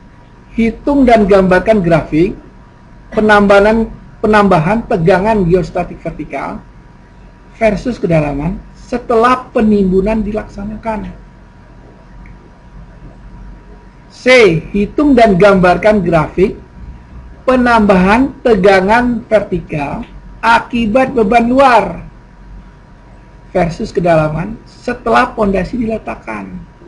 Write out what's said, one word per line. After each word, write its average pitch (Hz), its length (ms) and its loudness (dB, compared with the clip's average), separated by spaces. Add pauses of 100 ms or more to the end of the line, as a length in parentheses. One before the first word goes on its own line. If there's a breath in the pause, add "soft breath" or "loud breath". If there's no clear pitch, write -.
(560)
hitung 247 480 0
dan 226 240 4
gambarkan 190 560 2
grafik 165 560 0 (720)
penambahan, 208 800 2 (320)
penambahan 202 640 2
tegangan 196 560 0
geostatik 175 560 -4
vertikal 160 640 -10 (960)
versus 220 400 -2
kedalaman 156 560 -2 (240)
setelah 247 720 -2
penimbunan 208 720 0
dilaksanakan. 208 1040 -10 (3000)
C, 226 400 4 (160)
hitung 262 400 0
dan 214 240 4
gambarkan 190 640 2
grafik 165 560 -2 (880)
penambahan 226 960 2
tegangan 208 880 2
vertikal 175 720 -4 (400)
akibat 233 720 0
beban 233 320 2
luar 247 380 4 (1700)
versus 175 400 -4
kedalaman 170 720 -2
setelah 240 640 -4
pondasi 196 480 -4
diletakkan. 220 720 -8 (360)